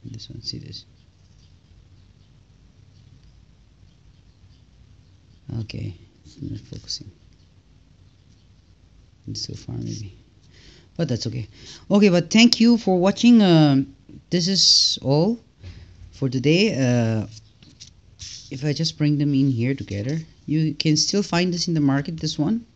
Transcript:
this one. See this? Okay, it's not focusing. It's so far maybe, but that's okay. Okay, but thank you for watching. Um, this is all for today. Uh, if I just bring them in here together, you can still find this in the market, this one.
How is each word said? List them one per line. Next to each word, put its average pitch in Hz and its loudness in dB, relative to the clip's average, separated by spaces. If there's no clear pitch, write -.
this 110 -16
one. 127 -16
See - -12
this? - -18
Okay, 104 -10
it's - -20
not 104 -10
focusing. - -14
It's - -10
so - -12
far - -12
maybe, 58 -10
but 165 -4
that's 120 -4
okay. 113 -8
Okay, 202 6
but 170 2
thank 226 4
you 233 6
for 185 0
watching. 214 6
Um, 151 4
this 170 -2
is - 2
all 170 2
for 139 -4
today. 135 2
Uh, 117 0
if 135 -10
I 147 0
just 160 -4
bring 147 0
them 147 0
in 135 2
here 123 -2
together, 104 -8
you 156 -2
can 151 0
still 202 -2
find 180 0
this 170 -4
in 170 -2
the 156 0
market, 147 0
this 160 -6
one. 214 -2